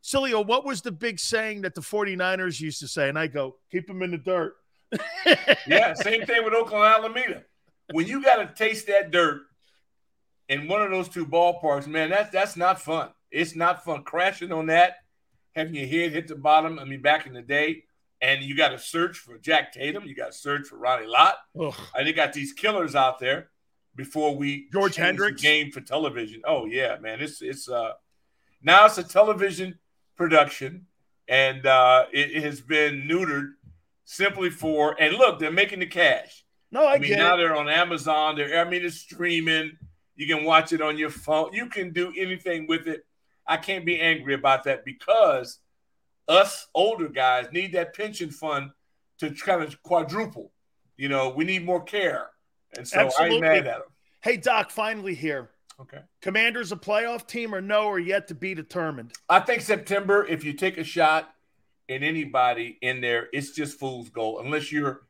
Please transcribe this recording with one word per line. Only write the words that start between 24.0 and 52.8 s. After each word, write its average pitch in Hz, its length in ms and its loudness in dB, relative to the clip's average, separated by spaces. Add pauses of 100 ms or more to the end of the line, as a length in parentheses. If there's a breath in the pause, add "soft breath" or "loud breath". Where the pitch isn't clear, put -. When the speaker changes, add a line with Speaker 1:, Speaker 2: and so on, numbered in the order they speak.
Speaker 2:
we 143 360 -6
Speaker 1:
George 196 220 0
Speaker 2:
change - 20 -8
the 160 60 -2 (220)
Speaker 1:
Hendricks. 175 180 -4
Speaker 2:
game 147 300 2
for 131 80 -14
television. 120 680 -6
Oh, 139 200 0
yeah, 117 340 -4
man. 110 200 -10
It's, 143 220 -10
it's, 131 260 -12
uh, 117 260 -6 (680)
now 185 240 10
it's 208 120 4
a 180 60 -6
television 185 760 2 (360)
production, 156 720 2 (420)
and, 131 380 2
uh, 127 460 8
it, 143 240 0
it 156 80 -2
has 143 160 -6
been 143 420 0
neutered 147 520 -4 (520)
simply 196 420 -2
for, 151 500 0
and 156 180 4
look, 220 220 6
they're 156 140 -2
making 196 280 0
the 180 60 -4
cash. 165 580 0 (280)
Speaker 1:
No, 294 140 4
I 277 80 6
Speaker 2:
I 285 40 4
mean, 196 120 -2
Speaker 1:
get 202 80 2
Speaker 2:
now 180 160 6
Speaker 1:
it. 175 40 2
Speaker 2:
they're 165 160 2
on 147 140 -2
Amazon. 156 680 0
They're, 147 220 0
I 170 100 2
mean, 180 160 -4
it's 170 120 -6
streaming. 160 800 -2 (380)
You 147 120 -8
can 151 180 0
watch 160 280 4
it 160 80 -2
on 151 160 0
your 151 140 -4
phone. 156 420 -2
You 226 140 -8
can 185 260 -8
do 175 240 -4
anything 180 500 -6
with 160 220 -4
it. 156 160 -10 (420)
I 160 120 0
can't 185 260 -8
be 170 160 -2
angry 151 340 0
about 135 300 2
that 135 200 -4
because 143 760 2 (640)
us 190 480 4
older 190 340 0
guys 127 440 2
need 180 200 -4
that 170 220 -2
pension 208 360 -8
fund 143 400 -6 (480)
to 151 120 -6
kind 175 320 -2
of 151 200 -10
quadruple. 175 680 -4 (440)
You 139 120 -6
know, 135 200 0
we 131 160 -2
need 185 200 -4
more 180 180 -2
care. 170 480 -4 (460)
And 127 120 -14